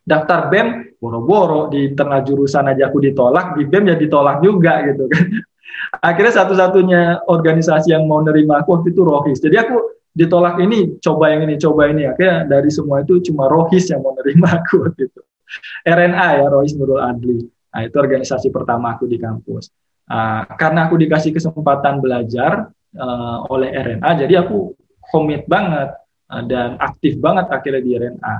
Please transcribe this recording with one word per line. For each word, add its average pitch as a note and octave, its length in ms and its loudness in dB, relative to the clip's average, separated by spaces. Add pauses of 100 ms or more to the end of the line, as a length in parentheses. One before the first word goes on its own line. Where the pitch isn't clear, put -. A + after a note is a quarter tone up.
Daftar D#3 480 0
bem, A3+ 480 -2
boro-boro, D3+ 720 0
di C#3 160 -2
internal C#3 400 -2
jurusan C#3 480 0
aja C3+ 160 2
aku C#3 140 0
ditolak, C#3 500 2
di D3 160 -2
bem G3+ 160 2
ya E3 140 2
ditolak C#3+ 420 2
juga E3+ 460 4
gitu C3+ 180 -2
kan. E3 200 2 (400)
<laughs> - 440 -4
Akhirnya G3+ 240 2
satu-satunya F3+ 920 2
organisasi E3 640 2
yang D#3 160 2
mau D3+ 160 2
nerima D3+ 400 2
aku E3+ 180 2
waktu E3+ 120 -2
itu F#3 100 2
Rohis. D3 400 0
Jadi F3+ 180 4
aku A#3 160 -2 (380)
ditolak F3 480 2
ini, G3 400 0
coba D#3 320 2
yang D#3 80 0
ini, D3+ 160 -2
coba D3+ 320 2
ini. D3+ 160 -2
Akhirnya E3 400 0
dari C#3 240 2
semua C#3+ 320 -2
itu F3+ 160 2 (100)
cuma C#3 220 0
Rohis E3 400 2
yang C3+ 80 -2
mau C3 160 -4
nerima D#3+ 380 2
<laughs> E3+ 100 0
aku E3 260 0
waktu C3 220 -6
itu. - 100 -20 (600)
R E3+ 240 2
N F3 80 0
A E3+ 240 2
ya, C#3 80 2
Rohis C#3+ 260 2
Nurul C3+ 300 -2
Adli. A#2+ 400 -4 (280)
Nah, A2+ 160 -6
itu - 80 -12
organisasi C3 560 0
pertama A#2+ 480 -4
aku B2 80 -4
di A#2+ 80 -2
kampus. A2+ 560 -10 (400)
Ah, A2 320 -4 (160)
karena D#3+ 320 0
aku E3 80 2
dikasih D#3 320 0
kesempatan C#3+ 720 -2
belajar, B2 640 -2 (240)
eh, A#2+ 560 -8
oleh C3 240 -2
R B2 240 -6
N A2 80 -8
A, - 80 0
jadi E3+ 320 2
aku G3+ 320 -6 (320)
komit D3+ 400 -2
banget, D#3 480 -2 (400)
eh, A#2+ 160 -8
dan B2 320 -4
aktif C#3 380 -4
banget F3 260 0
akhirnya C3+ 320 -4
di B2 160 -4
R A#2 160 -4
N - 80 -18
A. A2 200 -6